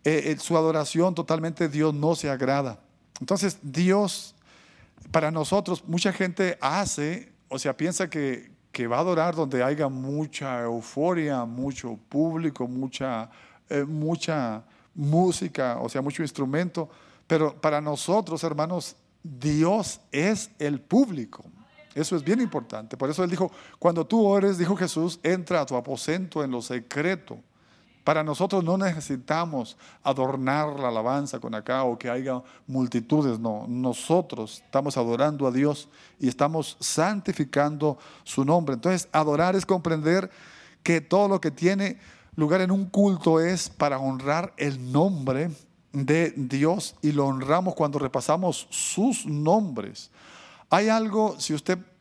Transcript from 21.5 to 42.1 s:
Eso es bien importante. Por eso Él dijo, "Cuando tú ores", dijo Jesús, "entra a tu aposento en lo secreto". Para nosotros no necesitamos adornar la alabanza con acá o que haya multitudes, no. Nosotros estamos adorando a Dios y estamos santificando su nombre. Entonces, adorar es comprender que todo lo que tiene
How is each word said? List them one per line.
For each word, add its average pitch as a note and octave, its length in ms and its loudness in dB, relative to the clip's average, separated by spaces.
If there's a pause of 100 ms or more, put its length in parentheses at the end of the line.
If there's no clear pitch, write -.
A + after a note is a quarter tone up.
Eso D#3 220 -2
es D3 80 -4
bien A3 160 2
importante. B2+ 560 -6
Por C3+ 120 -2
eso D#3 140 -2
Él F3 80 0
dijo, F3+ 220 0 (260)
"Cuando E3+ 260 2
tú A3 220 4
ores", G3 320 4
dijo E3+ 160 2
Jesús, E3 480 -2
"entra F3 380 0
a C3+ 60 -2
tu C3 100 -4
aposento D3+ 680 -4
en C3+ 80 -2
lo B2 100 -2
secreto". B2+ 800 -4 (680)
Para D#3 200 2
nosotros F3+ 400 0
no F3 120 2
necesitamos D#3 1000 -2 (260)
adornar C#3 800 0
la B2+ 80 0
alabanza B2+ 500 -2
con A2+ 160 -8
acá B2+ 300 -2
o A#2+ 120 0
que A#2+ 140 -8
haya B2+ 320 -4 (240)
multitudes, B2+ 720 0
no. A2 300 -4
Nosotros B2 960 -2
estamos C#3 320 -2
adorando C3+ 500 0
a B2 60 2
Dios C#3+ 360 0 (300)
y C3+ 80 -2
estamos D3 540 0
santificando D3+ 1160 0 (260)
su - 200 0
nombre. D3+ 300 4
Entonces, F3 380 0
adorar D#3 420 4
es F#3+ 100 0
comprender F3 640 2 (520)
que E3 180 4
todo G3 280 4
lo G3 120 2
que D3+ 120 -2
tiene F#3+ 460 0 (360)